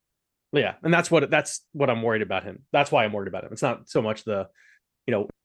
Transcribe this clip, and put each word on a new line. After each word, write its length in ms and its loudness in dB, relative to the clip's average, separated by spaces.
Yeah, 220 0
and 100 2
that's 160 4
what, 200 4
that's 320 0
what 180 0
I'm 120 0
worried 220 0
about 200 -4
him. 300 -14
That's 180 2
why 140 4
I'm 80 -2
worried 160 -6
about 160 -8
him. 80 -14
It's 80 -12
not 260 -2
so 140 0
much 240 -4
the, 240 -4
you 60 0
know, 160 0